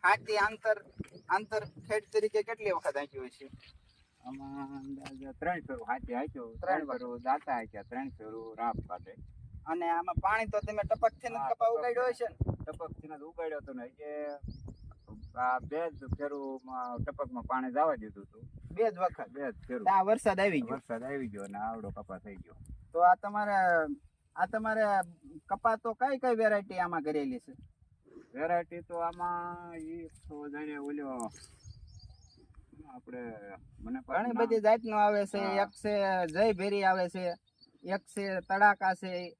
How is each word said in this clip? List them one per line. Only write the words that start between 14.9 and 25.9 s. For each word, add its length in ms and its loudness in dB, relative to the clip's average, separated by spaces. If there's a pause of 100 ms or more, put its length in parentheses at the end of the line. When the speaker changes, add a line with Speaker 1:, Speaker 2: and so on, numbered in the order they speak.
Speaker 2:
આ 240 0
બે 220 -6 (100)
જ 100 -16 (160)
ફેરુમાં 840 -6
ટપકમાં 400 -6
પાણી 280 -2
જવા 240 4
દીધું 280 -14
હતું. 180 -20 (300)
Speaker 1:
બે 200 0
જ 80 -10
વખત? 300 -2
Speaker 2:
બે 120 -10
જ 140 -4 (120)
ફેરું. 160 -4
Speaker 1:
તો 80 6
આ 120 8
વરસાદ 360 4
આવી 220 4
ગયો? 140 -4
Speaker 2:
વરસાદ 280 -6
આવી 240 -4
ગયો 160 -8
અને 140 -8
આવડો 340 -6
કપા 260 -12
થઈ 180 -14
ગયો. 200 -18 (380)
Speaker 1:
તો 60 2
આ 160 10
તમારે, 420 0 (800)
આ 100 2
તમારે 400 2 (600)
કપા 320 2
તો 160 -4